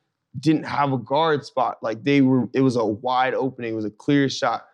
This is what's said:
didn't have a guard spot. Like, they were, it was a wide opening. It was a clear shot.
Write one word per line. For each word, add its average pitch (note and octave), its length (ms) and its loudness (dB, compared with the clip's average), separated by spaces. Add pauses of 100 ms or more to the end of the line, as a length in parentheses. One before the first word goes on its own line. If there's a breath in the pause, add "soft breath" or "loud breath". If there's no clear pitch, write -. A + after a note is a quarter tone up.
(380)
didn't D3+ 260 0
have C#3 280 -2
a C3 60 -2
guard C#3+ 460 0
spot. - 380 -4
Like, A2 220 -6
they C#3+ 160 4
were, C3 320 4
it C3 80 0
was C3 160 4
a A#2 100 0
wide B2 480 -2
opening. B2 380 -4
It A2+ 40 -4
was A2 80 -4
a G#2 60 -4
clear C#3 380 0
shot. A#2+ 460 -4